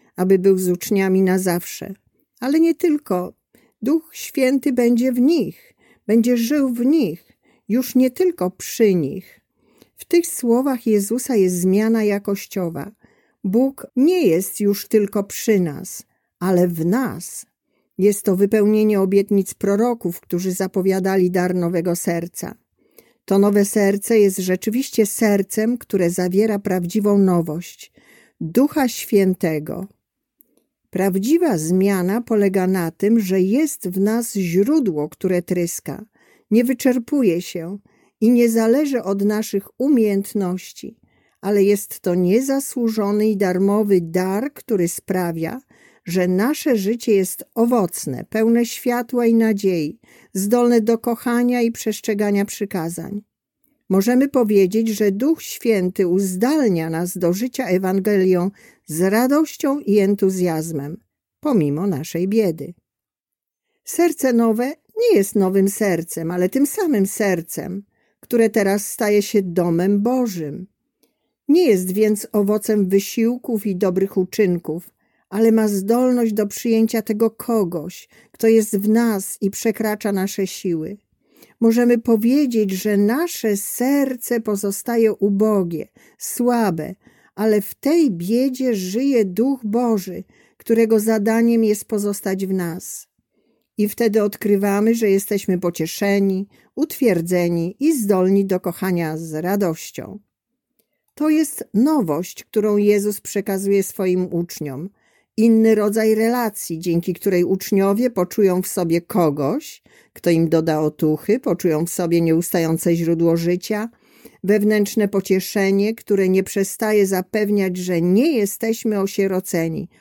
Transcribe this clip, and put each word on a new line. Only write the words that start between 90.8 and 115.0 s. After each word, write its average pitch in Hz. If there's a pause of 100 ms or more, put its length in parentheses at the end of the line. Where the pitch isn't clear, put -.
zadaniem 226
jest 214
pozostać 202
w 185
nas. 175 (720)
I 208
wtedy 214
odkrywamy, 202
że 226
jesteśmy 196
pocieszeni, 196 (280)
utwierdzeni 175
i 302
zdolni 196
do 190
kochania 170
z 160
radością. 185 (960)
To 302
jest 311 (100)
nowość, 202
którą 208
Jezus 208
przekazuje 196
swoim 185
uczniom. 165 (480)
Inny 220
rodzaj 214
relacji, 220
dzięki 170
której 180
uczniowie 196
poczują 185
w 180
sobie 170
kogoś, 160 (320)
kto -
im 165
doda 160
otuchy, 156
poczują 165
w 170
sobie 170
nieustające 165
źródło 165
życia, 180 (540)
wewnętrzne 208